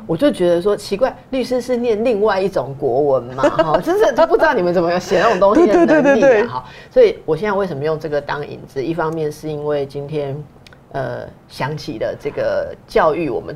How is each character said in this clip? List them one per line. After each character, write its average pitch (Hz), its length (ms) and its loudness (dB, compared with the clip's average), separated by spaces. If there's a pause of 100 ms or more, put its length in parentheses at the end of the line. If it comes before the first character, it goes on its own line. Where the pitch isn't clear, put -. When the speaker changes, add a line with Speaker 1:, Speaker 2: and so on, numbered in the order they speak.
Speaker 1:
我 165 100 -2
就 - 140 2
觉 180 180 0
得 170 100 2
说 202 160 0
奇 196 220 -6
怪， 240 180 -2 (140)
律 262 140 -4
师 247 180 -2
是 247 160 -4
念 233 260 -2
另 220 200 0
外 196 180 2
一 196 80 0
种 139 300 -4
国 135 220 0
文 131 220 2 (120)
嘛， 131 120 -2
哈， 160 340 0
Speaker 2:
<laughs> - 40 -12
Speaker 1:
真 370 140 0
是 415 120 4
都 302 140 2
不 330 100 4
知 269 60 0
道 311 140 4
你 190 80 0
们 175 100 0
怎 180 80 2
么 170 100 0
有 175 60 0
写 185 220 0
那 208 100 4
种 196 100 0
东 196 140 4
西 330 140 6
的 339 180 4
能 - 20 4
力 - 40 2
啊， 311 100 6
Speaker 2:
对， - 0 -
对， 277 120 4
对， 269 60 4
对， 254 220 6
对。 240 60 -2
Speaker 1:
哈。 - 180 -8 (240)
所 254 140 6
以 196 240 4
我 156 100 0
现 208 100 -4
在 202 80 0
为 196 120 0
什 156 100 -6
么 135 60 -4
用 156 160 0
这 156 100 -8
个 147 100 0
当 143 280 -4
引 127 180 -14
子？ 135 180 -6
一 151 80 -2
方 160 220 -2
面 156 180 -4
是 151 160 -14
因 147 160 -6
为 147 220 -2
今 143 220 -10
天， 143 280 -6 (580)
呃， 123 340 -8 (220)
想 151 280 -6
起 135 220 -10
了 110 180 -4
这 - 120 -8
个 98 440 -4 (140)
教 175 260 2
育 156 160 -4
我 104 120 -4
们、 - 140 -12